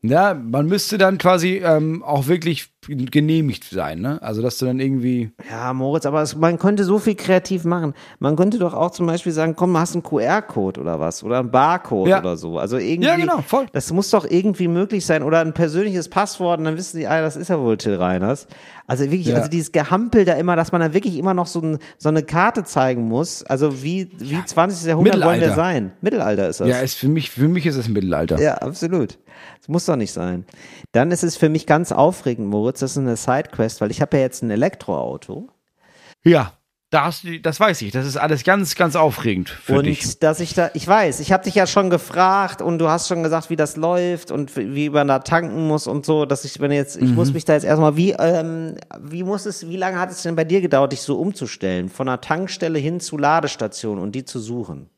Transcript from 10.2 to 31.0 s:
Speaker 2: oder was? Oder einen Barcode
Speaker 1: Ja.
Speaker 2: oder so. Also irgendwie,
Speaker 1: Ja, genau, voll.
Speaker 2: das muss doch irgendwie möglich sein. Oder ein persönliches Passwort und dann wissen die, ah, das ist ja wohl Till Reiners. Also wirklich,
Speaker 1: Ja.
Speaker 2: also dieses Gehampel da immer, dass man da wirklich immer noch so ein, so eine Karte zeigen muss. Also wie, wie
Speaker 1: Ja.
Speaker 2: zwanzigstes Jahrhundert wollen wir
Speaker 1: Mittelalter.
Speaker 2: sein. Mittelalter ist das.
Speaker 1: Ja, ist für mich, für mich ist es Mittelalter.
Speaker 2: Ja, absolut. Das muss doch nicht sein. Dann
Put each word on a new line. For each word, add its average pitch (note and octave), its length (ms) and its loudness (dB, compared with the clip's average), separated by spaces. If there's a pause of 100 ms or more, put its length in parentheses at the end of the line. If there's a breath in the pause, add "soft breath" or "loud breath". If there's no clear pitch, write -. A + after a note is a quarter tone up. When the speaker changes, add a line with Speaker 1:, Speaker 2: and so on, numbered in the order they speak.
Speaker 2:
oder E2 180 -4
was? E2 240 -4
Oder A#2+ 160 0
einen B2 120 -4
Barcode E3+ 580 2
Speaker 1:
Ja. F#3+ 100 6
Speaker 2:
oder F2+ 160 -2
so. E2 240 -6
Also G#2+ 180 -2
irgendwie, D#3+ 300 0
Speaker 1:
Ja, E4 80 4
genau, F4 260 0
voll. B3 300 0
Speaker 2:
das - 220 -4
muss G3 160 0
doch F#3+ 200 2
irgendwie F#3 380 2
möglich F3+ 380 0
sein. D#3 180 2
Oder D#3 160 4
ein D#3+ 140 0
persönliches E3+ 560 0
Passwort F3+ 500 0
und D#3+ 60 -2
dann D#3 100 -2
wissen F3 220 -10
die, D#3+ 100 -4
ah, D#3+ 140 2
das D#3 160 -2
ist E3+ 100 -10
ja F3+ 140 0
wohl A2+ 160 2
Till G#2 180 -2
Reiners. F#2 520 0 (380 loud breath)
Also C3 200 0
wirklich, E3 220 0
Speaker 1:
Ja. A#2+ 100 2
Speaker 2:
also - 120 0
dieses D#3+ 220 -2
Gehampel G3 540 2
da F3 80 4
immer, E3+ 240 2
dass E3 160 -2
man E3+ 80 2
da D#3+ 120 0
wirklich F#3+ 240 0
immer F#3 160 0
noch F3 140 0
so E3+ 140 -6
ein, D#3+ 160 -2 (200 loud breath)
so D3+ 120 -2
eine D#3 140 2
Karte F3+ 420 0
zeigen C3 420 0
muss. C3 360 -2
Also C3+ 380 0
wie, F3+ 360 -4
wie C3+ 160 -8
Speaker 1:
Ja. F3 120 -4
Speaker 2:
zwanzigstes E3+ 440 0
Jahrhundert F3+ 240 6
wollen F#3 100 4 (160)
wir E3 80 4
Speaker 1:
Mittelalter. - 80 2
Speaker 2:
sein. D3+ 460 0
Mittelalter G#2 480 0
ist - 100 -6
das. - 80 2
Speaker 1:
Ja, B2 120 2
ist C3 160 -4
für C3 120 -2
mich, D3+ 240 0
für C3 160 2
mich E3+ 180 2
ist D3 120 0
es A#2 100 -4
Mittelalter. F2 540 0
Speaker 2:
Ja, D3+ 140 2
absolut. E3 640 -4 (420 loud breath)
Das - 80 -20
muss E3+ 160 0
doch E3 100 2
nicht A2 160 -2
sein. F2+ 320 -4 (480 loud breath)
Dann C#3 200 4